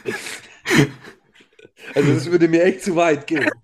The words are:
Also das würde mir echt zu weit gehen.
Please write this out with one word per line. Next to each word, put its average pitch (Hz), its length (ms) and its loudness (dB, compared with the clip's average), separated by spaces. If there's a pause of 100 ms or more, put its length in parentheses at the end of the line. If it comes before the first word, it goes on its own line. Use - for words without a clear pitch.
(2000)
Also 143 180 2
das 131 180 -4
würde 165 160 2
mir 165 160 2
echt 190 200 0
zu 190 120 -2
weit 160 320 0
gehen. 151 220 -2 (140)